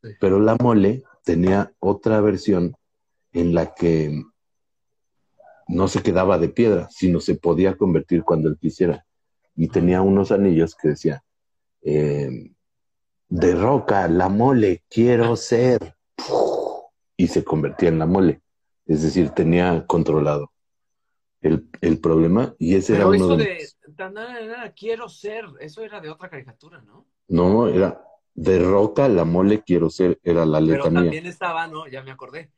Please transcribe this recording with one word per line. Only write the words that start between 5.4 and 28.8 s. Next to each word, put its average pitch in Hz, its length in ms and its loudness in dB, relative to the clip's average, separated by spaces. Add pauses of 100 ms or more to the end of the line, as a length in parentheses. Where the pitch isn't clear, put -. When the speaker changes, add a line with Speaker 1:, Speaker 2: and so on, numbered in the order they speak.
Speaker 2:
no 87 200 0
se 95 140 -4
quedaba 92 360 2
de 80 100 0
piedra, 104 420 0
sino 87 300 0
se 85 160 -2
podía 87 400 0
convertir 82 480 0
cuando 78 240 0
él 76 120 -4
quisiera, 82 460 -2 (500)
y 80 120 -2
tenía 90 340 2
unos 98 300 2
anillos 87 420 2
que - 140 -2
decía, 73 340 -4 (600)
eh, 73 680 -4 (760)
"De 90 260 0
roca, 101 540 0
la 90 200 2
mole, 107 600 2
quiero 117 480 2
ser". 120 600 0 (1200)
Y 87 120 2
se - 160 -2
convertía 78 460 -2
en 80 80 0
la 80 80 -2
mole. 90 340 2 (460)
Es 78 160 0
decir, 80 280 0
tenía 87 560 0
controlado 73 680 -2 (880)
el, 80 260 -2 (120)
el 80 200 0
problema, 82 580 2
y 82 160 0
ese 98 200 2
Speaker 1:
Pero 101 80 2
Speaker 2:
era 95 80 2
uno 101 60 4 (100)
Speaker 1:
eso 85 100 2
Speaker 2:
de 76 80 0
Speaker 1:
de - 100 -6
Speaker 2:
mis - 240 -18 (180)
Speaker 1:
"Tanana, 220 760 -14
quiero 226 360 -10
ser", 214 360 -12 (160)
eso 160 220 -18
era 208 180 -16
de 156 100 -16
otra 180 180 -18
caricatura, 139 540 -20
¿no? - 240 -20 (220)
Speaker 2:
No, 92 400 2
era - 340 0 (320)
"De 90 240 0
roca, 101 500 2